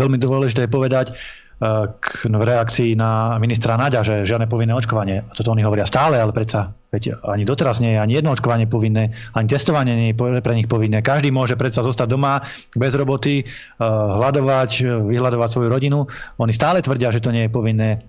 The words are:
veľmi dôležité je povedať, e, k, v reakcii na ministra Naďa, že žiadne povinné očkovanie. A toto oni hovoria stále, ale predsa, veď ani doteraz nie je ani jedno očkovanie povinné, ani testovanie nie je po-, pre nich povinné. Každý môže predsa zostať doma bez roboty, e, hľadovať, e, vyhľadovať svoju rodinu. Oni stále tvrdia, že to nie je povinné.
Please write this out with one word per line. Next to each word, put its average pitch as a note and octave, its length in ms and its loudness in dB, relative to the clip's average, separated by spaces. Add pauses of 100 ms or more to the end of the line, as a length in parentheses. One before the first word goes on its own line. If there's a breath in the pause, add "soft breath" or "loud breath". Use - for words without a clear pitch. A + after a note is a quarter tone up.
veľmi C3+ 160 2
dôležité B2+ 480 2
je A2+ 80 -2
povedať, C3 400 0
e, - 20 -14 (800 loud breath)
k, - 320 -6
v G#2+ 160 2
reakcii A#2 560 2
na A2+ 400 0
ministra A#2 400 0
Naďa, B2 240 2
že G#2+ 140 0 (100)
žiadne A2+ 240 0
povinné A2+ 240 0
očkovanie. G#2+ 560 -2
A - 80 -20
toto A2+ 160 0
oni A2 80 2
hovoria G#2+ 240 2
stále, C3+ 320 2
ale A2 160 2
predsa, G#2+ 400 -2 (160)
veď A2+ 320 -6
ani G#2 240 -2
doteraz A#2+ 400 0
nie A2+ 80 2
je G#2+ 80 2
ani A2+ 160 2
jedno D#3 160 2
očkovanie A#2+ 320 0
povinné, A2 480 0 (240 loud breath)
ani A2+ 160 0
testovanie C#3 400 2
nie A#2 180 2
je A2 60 -2
po-, B2 240 0
pre A#2+ 160 0
nich A2+ 80 2
povinné. A2 400 0
Každý C#3+ 240 2
môže B2+ 320 0
predsa B2+ 240 0
zostať A#2+ 240 0
doma C3+ 320 0 (320 loud breath)
bez B2+ 240 0
roboty, C#3 480 0
e, - 0 - (400 loud breath)
hľadovať, B2 840 0 (100)
e, B2+ 80 0 (240)
vyhľadovať A#2+ 400 0
svoju A#2+ 160 0
rodinu. C3+ 400 0 (320 loud breath)
Oni A2+ 160 2
stále E3 240 2
tvrdia, B2 320 0
že A2+ 80 0
to A#2 160 -2
nie A2+ 80 2
je A2 80 -2
povinné. A2 560 0